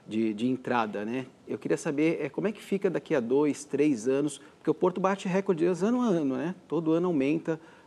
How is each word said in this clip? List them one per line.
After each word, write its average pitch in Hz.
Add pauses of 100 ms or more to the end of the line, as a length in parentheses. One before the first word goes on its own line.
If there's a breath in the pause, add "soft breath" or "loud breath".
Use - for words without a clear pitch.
de, 110
de 113
entrada, 117
né? 127 (200)
Eu -
queria -
saber, 156
é, 143
como 160
é 226
que -
fica 196
daqui 151
a 139
dois, 135
três 135
anos, 143 (180 loud breath)
porque -
o 151
Porto 185
bate 190
recordes 180
ano 247
a 247
ano, 156
né? 151 (140)
Todo 165
ano 170
aumenta, 156 (260 loud breath)